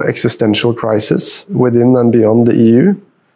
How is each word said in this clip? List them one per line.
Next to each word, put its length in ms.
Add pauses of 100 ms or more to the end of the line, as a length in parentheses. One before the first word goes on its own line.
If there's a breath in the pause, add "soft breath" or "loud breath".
existential 680
crisis. 760
Within 480
and 160
beyond 320
the 80
E 260
U, 160 (400)